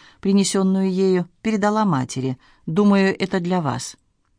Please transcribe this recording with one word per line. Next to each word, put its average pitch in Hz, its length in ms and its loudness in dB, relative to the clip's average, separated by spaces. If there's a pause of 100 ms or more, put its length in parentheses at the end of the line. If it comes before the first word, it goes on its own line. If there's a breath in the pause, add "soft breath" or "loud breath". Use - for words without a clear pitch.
(200 loud breath)
принесенную 190 720 2
ею, 185 360 0 (120)
передала 214 440 0
матери. 131 520 -2 (300 soft breath)
«Думаю, 196 500 2
это 190 220 -2
для 180 220 -2
вас». 127 360 -6 (420)